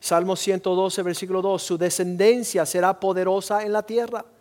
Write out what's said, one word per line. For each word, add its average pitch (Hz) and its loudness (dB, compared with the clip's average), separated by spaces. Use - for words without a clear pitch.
Salmo 180 2
ciento 185 0
doce, 190 0
versículo 185 -4
dos, 190 0
"su 175 -2
descendencia 180 2
será 185 0
poderosa 190 0
en 208 -4
la 214 0
tierra." 226 -4